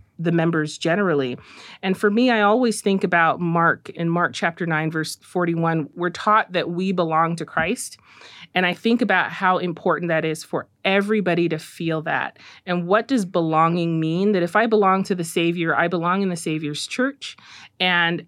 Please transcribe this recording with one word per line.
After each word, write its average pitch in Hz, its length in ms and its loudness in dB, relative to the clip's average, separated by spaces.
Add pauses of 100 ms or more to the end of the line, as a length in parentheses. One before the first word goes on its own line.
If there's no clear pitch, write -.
(200)
the 170 120 0
members 165 460 0
generally. 160 600 0 (440)
And 190 160 -2
for 208 120 2
me, 240 200 2
I 226 120 2
always 214 400 2
think 196 220 2
about 170 380 2
Mark, 170 480 2
in 170 200 -4
Mark 170 240 0
chapter 170 320 -4
nine, 160 260 -2
verse 160 260 -6
forty-one, 165 800 -2
we're 175 160 -4
taught 214 420 0
that 165 160 -2
we 185 220 -2
belong 165 460 0
to 160 80 -8
Christ. 170 520 -4 (580)
And 180 120 2
I 175 80 0
think 233 260 2
about 190 300 0
how 185 260 0
important 170 520 -2
that 160 140 0
is 156 200 -4
for - 240 -6 (180)
everybody 190 640 2
to 156 80 -2
feel 160 460 -6
that. 151 340 -4 (300)
And 175 180 -2
what 208 220 2
does 233 180 0
belonging 165 720 2
mean? 175 340 0
That 180 100 2
if 175 120 -4
I 226 120 4
belong 196 380 4
to 196 100 -2
the 175 80 -4
Savior, 170 520 0
I 165 120 0
belong 175 340 0
in 190 80 -2
the 175 60 -4
Savior's 156 500 -6
church. - 500 -6 (440)
And 175 480 2